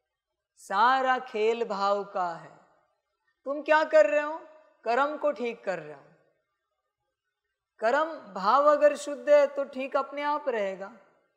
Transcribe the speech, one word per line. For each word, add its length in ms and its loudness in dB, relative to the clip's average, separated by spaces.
सारा 580 2
खेल 440 -2
भाव 400 -2
का 300 -6
है। 180 -18
तुम 160 -8
क्या 220 2
कर 260 4
रहे 120 2
हो? 180 -8
कर्म 340 0
को 140 0
ठीक 320 -8
कर 160 -6
रहे 140 -16
हो। 100 -20
कर्म 300 0
भाव 340 2
अगर 280 6
शुद्ध 340 -8
है 180 6
तो 160 -6
ठीक 340 -8
अपने 240 -6
आप 280 -4
रहेगा, 380 -6